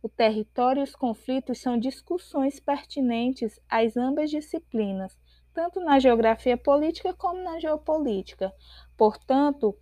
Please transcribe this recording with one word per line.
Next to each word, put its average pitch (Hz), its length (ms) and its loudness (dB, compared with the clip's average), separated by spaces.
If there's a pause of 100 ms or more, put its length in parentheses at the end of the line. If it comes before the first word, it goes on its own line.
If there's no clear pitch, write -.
o 226 80 -10
território 240 720 0
e 277 40 0
os 269 100 -12
conflitos 254 640 -4
são 240 200 -2
discussões 277 800 -4
pertinentes 247 1080 -4
às 226 280 0
ambas 294 340 -2
disciplinas, 214 880 -6 (340)
tanto 349 280 -6
na 294 180 4
geografia 233 580 4
política 302 560 0
como 370 300 -6
na 339 160 -8
geopolítica. 302 960 -4 (420)
Portanto, 262 840 2